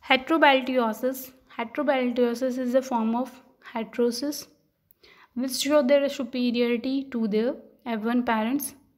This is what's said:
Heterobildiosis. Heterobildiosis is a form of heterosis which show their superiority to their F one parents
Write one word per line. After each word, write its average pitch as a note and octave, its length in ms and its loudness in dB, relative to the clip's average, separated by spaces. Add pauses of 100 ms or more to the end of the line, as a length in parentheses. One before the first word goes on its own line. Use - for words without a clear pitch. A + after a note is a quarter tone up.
Heterobildiosis. C4 1200 2 (260)
Heterobildiosis B3 960 0
is B3+ 180 -4
a C4 60 6
form A3+ 340 -2
of B3+ 160 -4 (440)
heterosis A#3+ 720 -4 (880)
which C4 180 -4
show C#4+ 300 2
their C#4 260 4
superiority B3 1000 -2
to A3+ 180 -2
their G#3+ 260 0 (300)
F A3+ 160 -4
one A#3 220 0
parents A#3 520 -2 (240)